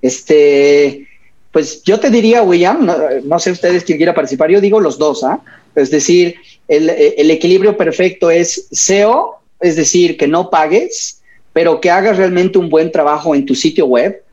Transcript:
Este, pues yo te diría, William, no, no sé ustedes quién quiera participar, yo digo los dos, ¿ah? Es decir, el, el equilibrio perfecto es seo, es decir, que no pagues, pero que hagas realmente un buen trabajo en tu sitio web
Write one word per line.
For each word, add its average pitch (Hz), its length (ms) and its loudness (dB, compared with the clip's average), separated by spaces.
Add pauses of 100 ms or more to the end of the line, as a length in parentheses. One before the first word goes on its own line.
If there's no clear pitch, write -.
Este, 143 1040 2 (460)
pues 156 320 -4
yo 208 160 0
te 277 100 0
diría, 226 320 2
William, 185 420 2
no, 170 120 -2 (280)
no 156 140 -2
sé 180 140 -4
ustedes 175 320 -2
quién 156 140 -4
quiera 170 160 0
participar, 147 360 -2
yo 202 100 4
digo 202 200 2
los 147 180 -2
dos, 151 240 -2
¿ah? - 180 -4 (360)
Es 135 140 0
decir, 175 440 0 (320)
el, 160 240 0
el 147 400 2
equilibrio 190 460 2
perfecto 175 540 -2
es 170 420 -2
seo, 208 640 0 (240)
es 170 160 0
decir, 170 400 0
que 147 100 -2
no 170 240 -2
pagues, 170 720 -2 (300)
pero 160 280 0
que 175 100 0
hagas 190 260 2
realmente 185 420 0
un 175 100 -2
buen 160 220 0
trabajo 151 440 -2
en 139 120 0
tu 139 80 -2
sitio 156 320 -2
web 127 360 -2 (100)